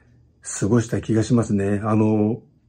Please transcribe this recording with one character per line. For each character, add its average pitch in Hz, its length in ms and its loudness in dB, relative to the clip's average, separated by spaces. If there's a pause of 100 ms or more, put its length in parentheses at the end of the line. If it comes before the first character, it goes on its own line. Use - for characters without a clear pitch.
(420)
過 - 240 -6
ご 113 140 4
し - 80 -6
た 98 120 -4
気 113 140 -4
が 110 80 2
し 123 120 0
ま 113 100 2
す 107 100 -2
ね。 101 300 0
あ 110 100 0
の、 107 480 0 (260)